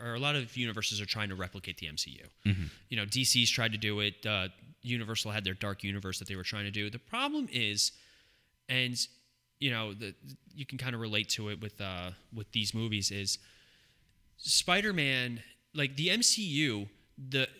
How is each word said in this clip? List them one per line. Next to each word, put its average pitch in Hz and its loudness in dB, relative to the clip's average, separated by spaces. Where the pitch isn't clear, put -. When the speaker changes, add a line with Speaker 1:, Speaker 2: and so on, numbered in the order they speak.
Speaker 1:
or 120 -4
a 120 -2
lot 143 2
of 123 -2
universes 107 0
are 101 -4
trying 107 -2
to 95 -4
replicate 92 -6
the 82 -8
M 76 -8
C - -6
U. 104 6
Speaker 2:
Mm-hmm. 90 0
Speaker 1:
You 120 -2
know, 104 0
D 127 2
C's 120 8
tried 113 2
to 107 -2
do 104 2
it. 104 0
Uh, 95 0
Universal 113 -2
had 104 -2
their 95 -2
Dark 101 -4
Universe 98 -2
that 95 -8
they 98 -6
were 92 -6
trying 104 -4
to 101 -4
do. 104 -2
The 123 -10
problem 277 -2
is, 107 2
and, 127 2
you 139 2
know, 110 -2
the, 104 -8
you 143 -10
can 131 -8
kinda 123 -4
relate 107 2
to 107 0
it 104 -6
with, 104 -8
uh, 90 -4
with 107 -8
these 110 2
movies, 107 0
is 98 -2
Spider-Man, 147 2
like, 139 0
the 160 2
M 233 4
C - 6
U, 139 2
the, 131 0